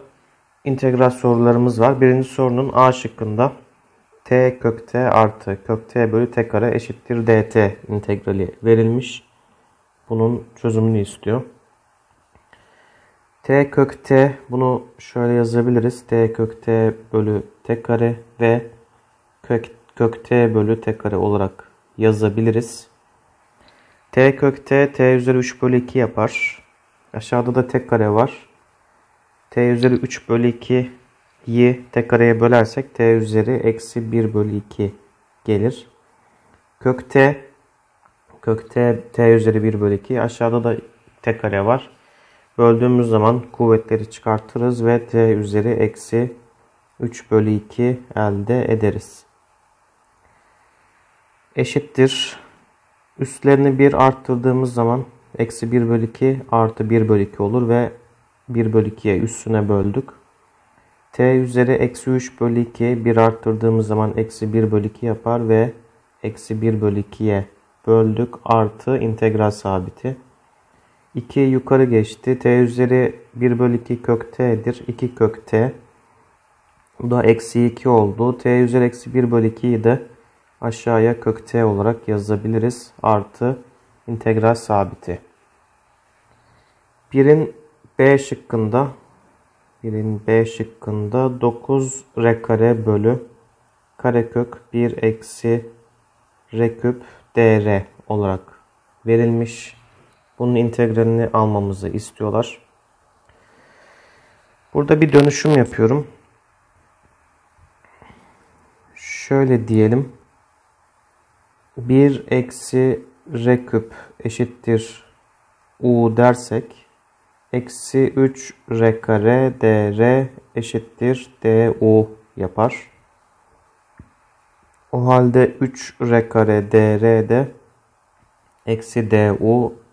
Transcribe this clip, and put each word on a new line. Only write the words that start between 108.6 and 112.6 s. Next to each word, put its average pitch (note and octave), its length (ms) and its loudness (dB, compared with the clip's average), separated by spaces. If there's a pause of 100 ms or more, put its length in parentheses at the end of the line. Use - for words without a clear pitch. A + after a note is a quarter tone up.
Şöyle C3 720 -2
diyelim. A2+ 440 2 (1600)
Bir C3 520 2
eksi B2+ 760 -2 (280)